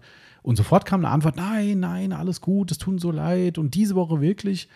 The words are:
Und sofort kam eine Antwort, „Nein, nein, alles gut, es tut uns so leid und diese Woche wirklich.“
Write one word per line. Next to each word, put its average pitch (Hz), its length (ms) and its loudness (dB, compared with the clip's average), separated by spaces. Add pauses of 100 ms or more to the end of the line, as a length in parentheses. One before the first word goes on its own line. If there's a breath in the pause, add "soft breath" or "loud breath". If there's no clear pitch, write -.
(420 loud breath)
Und 120 140 0
sofort 156 300 4
kam 185 200 2
eine 151 80 2
Antwort, 151 220 2
„Nein, 202 440 0
nein, 180 320 -2
alles 170 300 -4
gut, 190 300 0
es - 80 -4
tut 190 160 -4
uns 175 80 -4
so 175 80 0
leid 170 480 0
und 151 160 -2
diese 202 180 2
Woche 165 260 0
wirklich.“ 190 560 0